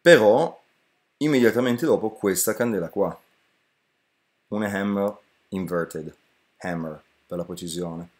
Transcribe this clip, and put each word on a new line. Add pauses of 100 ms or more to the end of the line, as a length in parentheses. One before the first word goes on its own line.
però (600)
immediatamente
dopo
questa
candela
qua, (1300)
una
hammer (340)
inverted, (440)
hammer (240)
per
la
precisione (120)